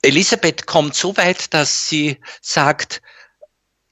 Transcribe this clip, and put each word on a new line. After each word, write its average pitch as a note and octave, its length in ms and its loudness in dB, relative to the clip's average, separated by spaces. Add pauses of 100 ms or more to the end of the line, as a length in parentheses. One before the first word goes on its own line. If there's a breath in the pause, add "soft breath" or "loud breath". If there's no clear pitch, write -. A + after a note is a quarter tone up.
Elisabeth D#3 680 2
kommt D3 260 0
so G3 240 -2
weit, F3+ 360 0
dass - 360 0
sie D3 300 -2 (220 loud breath)
sagt, - 600 0 (920 soft breath)